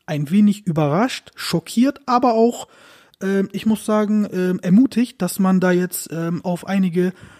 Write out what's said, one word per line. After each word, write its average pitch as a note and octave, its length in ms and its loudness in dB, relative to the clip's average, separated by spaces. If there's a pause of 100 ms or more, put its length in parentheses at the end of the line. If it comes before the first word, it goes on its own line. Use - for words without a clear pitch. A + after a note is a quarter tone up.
ein D3 240 -6
wenig G#3 340 2
überrascht, D#3+ 720 -2
schockiert, - 720 -2
aber B3 260 2
auch, A3+ 340 0 (540)
ähm, G3 300 0
ich - 160 -8
muss A3 180 0
sagen, G#3+ 460 0
ähm, F#3 300 -2
ermutigt, A#3 600 2
dass F3+ 180 -4
man F#3+ 200 4
da F3+ 120 2
jetzt, F3+ 400 -2
ähm, E3 320 -4
auf F3 220 -6
einige, F#3 480 0 (260)